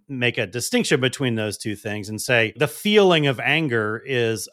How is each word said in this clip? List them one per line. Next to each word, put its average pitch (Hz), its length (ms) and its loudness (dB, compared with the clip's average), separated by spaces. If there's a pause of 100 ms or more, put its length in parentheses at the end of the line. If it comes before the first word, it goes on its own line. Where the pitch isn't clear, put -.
make 123 280 -2
a 113 80 -2
distinction 127 540 0
between 127 360 0
those 107 220 -4
two 107 180 -6
things 104 340 -8
and 107 120 -8
say 113 360 2
the 147 100 2
feeling 185 600 4
of 131 120 0
anger 120 640 0
is 117 480 -2